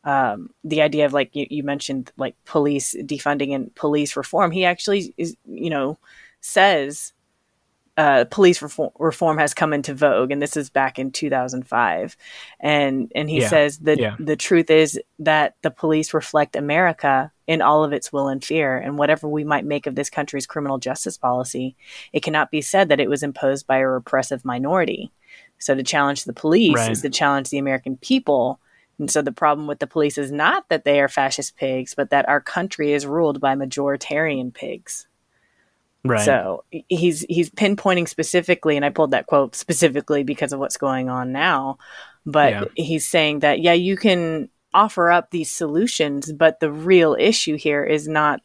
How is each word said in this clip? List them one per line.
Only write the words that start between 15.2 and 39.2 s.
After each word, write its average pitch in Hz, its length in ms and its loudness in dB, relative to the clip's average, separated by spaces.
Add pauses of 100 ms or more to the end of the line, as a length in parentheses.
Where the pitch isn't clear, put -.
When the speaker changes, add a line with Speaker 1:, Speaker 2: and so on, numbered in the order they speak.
Speaker 1:
the 151 100 -2
police 156 440 -2
reflect 147 420 0
America 147 760 0 (160)
in 160 140 0
all 151 240 4
of 147 80 -2
its - 180 -6
will 139 180 -2
and 135 140 -6
fear, 143 360 -2
and 139 180 -6
whatever 151 320 0
we 151 160 -4
might 147 220 -2
make 147 200 -4
of 131 100 -6
this 143 120 -4
country's 143 380 -6
criminal 139 320 -6
justice 127 400 -6
policy, 127 580 -4 (380)
it - 80 0
cannot 151 280 0
be 151 120 -2
said 190 260 2
that 139 120 4
it 131 100 0
was 143 120 -2
imposed 139 440 -2
by 131 120 2
a 131 80 2
repressive 131 600 -2
minority. 139 640 -2 (480)
So - 160 0
to 135 80 -4
challenge 143 420 -4
the - 80 -12
police 170 440 2
Speaker 2:
Right. 113 160 0
Speaker 1:
is 110 100 -4
to 147 80 -4
challenge 139 400 -2
the 143 80 -6
American 135 400 -4
people. 139 640 -2 (380)
And 143 120 -6
so 151 100 0
the 139 120 -4
problem 151 340 0
with 147 140 -8
the 143 60 -4
police 147 300 -2
is 139 160 -6
not 190 380 -2
that 165 140 -2
they 143 160 4
are 139 80 2
fascist - 480 -4
pigs, 131 380 -6
but 139 160 -4
that 139 200 2
our 143 100 2
country 175 540 -4
is 143 100 -2
ruled 143 380 -2
by 135 140 2
majoritarian 139 960 -4
pigs. - 520 -12 (960)
Speaker 2:
Right. 113 220 0
Speaker 1:
So 95 400 0 (240)
he's, 165 400 0
he's 170 220 0
pinpointing 196 580 0
specifically, 165 680 0
and 143 100 0
I - 20 2
pulled 143 220 2
that 131 160 0